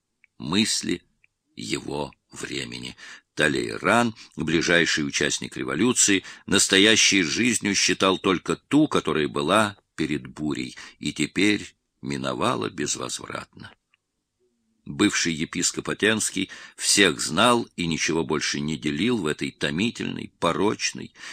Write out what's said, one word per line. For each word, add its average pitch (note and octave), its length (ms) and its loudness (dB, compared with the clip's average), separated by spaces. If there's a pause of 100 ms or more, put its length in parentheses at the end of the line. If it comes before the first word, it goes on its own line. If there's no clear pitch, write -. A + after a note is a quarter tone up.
(380)
мысли, E2+ 640 -2 (520)
его C#2 580 -8 (180)
времени. B1 680 -12 (380)
Талейран, D2+ 800 2 (220)
ближайший D#2+ 680 2
участник C#2 500 -4
революции, F#2 680 2 (220)
настоящей G2 760 6
жизнью G2+ 520 0
считал F#2+ 440 2
только F2+ 380 0
ту, D3 320 2
которая D2+ 400 0
была F#2+ 480 0 (180)
перед C#2+ 320 -4
бурей, B1+ 500 -6 (220)
и D2 140 -6
теперь F#2+ 600 0 (260)
миновала C2+ 680 -4
безвозвратно. - 1040 -8 (1120)
Бывший F2 460 0
епископ D#2 580 -4
Атенский G2 580 0 (280)
всех E2+ 440 4
знал A#2 540 2
и F2 120 -4
ничего D#2+ 380 0
больше C#2+ 360 -2
не D2+ 180 -4
делил D#2+ 400 -2
в D#2+ 80 -4
этой D2 240 -4
томительной, F2+ 880 -4
порочной, - 720 -2 (200)